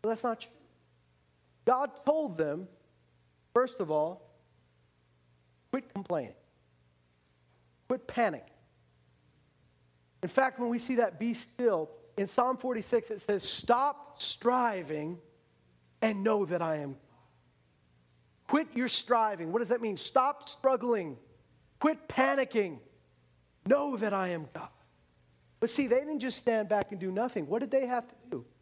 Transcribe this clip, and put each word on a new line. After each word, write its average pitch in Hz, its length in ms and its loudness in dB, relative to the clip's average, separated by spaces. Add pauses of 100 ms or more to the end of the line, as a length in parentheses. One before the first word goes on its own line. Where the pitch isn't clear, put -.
But 214 60 -2
that's 220 160 -2
not 226 160 -2
true. - 120 -18 (1120)
God 254 400 0
told 285 320 2
them, 160 300 -2 (880)
first 247 240 2
of 156 140 -4
all, 160 300 0 (1500)
quit 262 220 -6
complaining. 170 420 -4 (1500)
Quit 254 200 -2
panicking. 190 340 0 (1800)
In 175 40 -6
fact, 262 300 0
when 240 100 -2
we 233 120 -2
see 254 160 -2
that 190 240 2
"be 233 140 -2
still," 202 560 0 (260)
in 202 100 -2
Psalm 254 300 2
forty-six, 233 560 -2
it 202 80 -8
says, 202 280 -2
"Stop 285 720 0
striving 180 1000 -2 (840)
and 208 220 0
know 214 200 4
that 170 160 -2
I 160 160 0
am 143 160 -6
God." - 80 -14 (1500)
Quit 311 280 0
your 247 120 0
striving. 208 640 0
What 233 80 2
does 208 80 -4
that 233 120 0
mean? 214 160 -2
Stop - 520 0
struggling. 233 680 0 (640)
Quit 311 280 2
panicking. 247 720 0 (880)
Know 277 300 2
that 208 160 -2
I 190 160 -2
am 160 260 -4
God. - 160 -14 (880)
But 240 100 0
see, 277 160 0
they 247 140 4
didn't 294 200 -4
just 254 180 -4
stand 220 300 0
back 208 220 0
and 196 100 -8
do 185 120 -4
nothing. 202 340 -2
What 208 140 -2
did 269 100 -4
they 269 160 2
have 240 220 -4
to - 60 -20 (160)
do? 120 140 -6 (180)